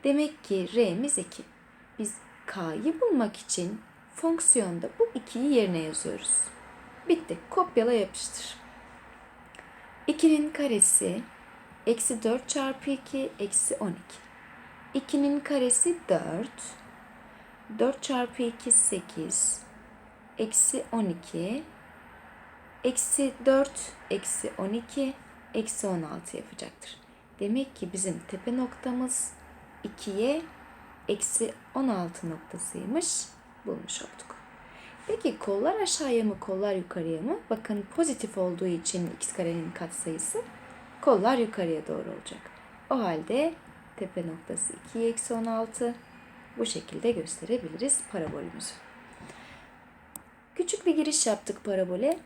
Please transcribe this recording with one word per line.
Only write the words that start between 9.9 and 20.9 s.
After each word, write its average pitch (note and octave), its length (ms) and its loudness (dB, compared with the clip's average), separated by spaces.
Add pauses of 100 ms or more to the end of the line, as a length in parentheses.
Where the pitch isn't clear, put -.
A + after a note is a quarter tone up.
İkinin D#4 420 6
karesi A3 720 4 (680)
eksi A3+ 360 2
dört A#3 260 2
çarpı C4+ 420 -2
iki C4+ 480 -4
eksi - 360 0
on G#3 140 -2
iki. - 340 -10 (680)
İkinin C#4+ 460 2
karesi C#4+ 580 4 (120)
dört. E3+ 540 0 (1160)
Dört C4 240 4
çarpı B3 400 -2
iki A#3 280 -2
sekiz. - 880 0 (800)
Eksi A3 540 2